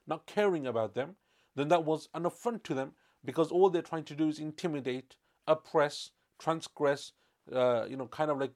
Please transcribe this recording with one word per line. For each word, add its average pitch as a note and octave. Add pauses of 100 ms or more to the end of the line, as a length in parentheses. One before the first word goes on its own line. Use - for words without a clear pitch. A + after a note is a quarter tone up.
not D#3
caring F#3
about A2
them, D3 (400)
then C#3+
that E3
was D#3
an E3+
affront A3
to D#3
them, C3+ (320)
because D3+
all F#3
they're E3+
trying D#3+
to D3+
do D#3
is D3+
intimidate, D3 (320)
oppress, - (300)
transgress, D3+ (400)
uh, B2
you C3
know, C3
kind D3+
of C#3
like C3